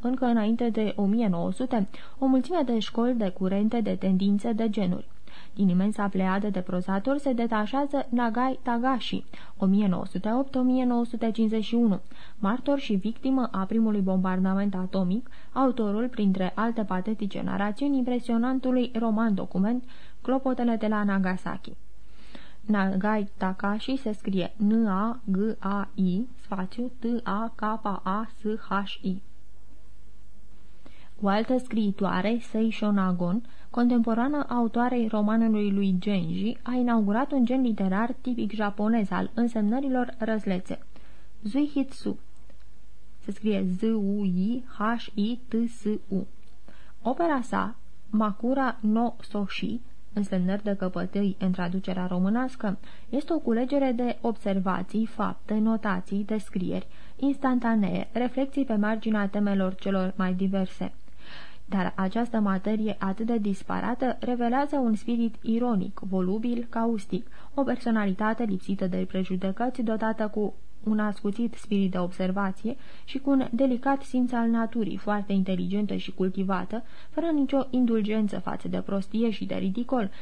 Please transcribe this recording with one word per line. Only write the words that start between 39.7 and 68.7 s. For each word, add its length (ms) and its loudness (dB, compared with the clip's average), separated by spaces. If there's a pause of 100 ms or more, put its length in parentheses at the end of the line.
răzlețe. 600 -2 (640)
Zuihitsu. 760 0 (1000)
Se 120 -4
scrie 340 0 (120)
Z 40 -6
U 420 2
I 400 2 (140)
H 360 0
I 340 0
T 60 -4 (160)
S 140 -6 (240)
U. 200 -2 (720)
Opera 400 0
sa, 340 -2 (340)
Makura 680 0
no 420 2
Soshi, 580 -2 (340)
însemnări 500 0
de 120 0
căpătâi 640 0
în 120 2
traducerea 560 -2
românească, 720 0 (320)
este 240 -2
o 60 2
culegere 520 2
de 300 0
observații, 840 0
fapte, 480 -4
notații, 720 0
descrieri, 640 -2 (280)
instantanee, 960 2
reflexii 540 0
pe 100 0
marginea 520 2
temelor 480 2
celor 420 0
mai 160 2
diverse. 600 0 (720)
Dar 280 0
această 440 0
materie 600 0
atât 260 -2
de 120 2
disparată 800 -2
revelează 580 0
un 180 2
spirit 460 0
ironic, 580 0
volubil, 720 0
caustic, 580 -2 (260)
o 100 2
personalitate 800 0
lipsită 440 0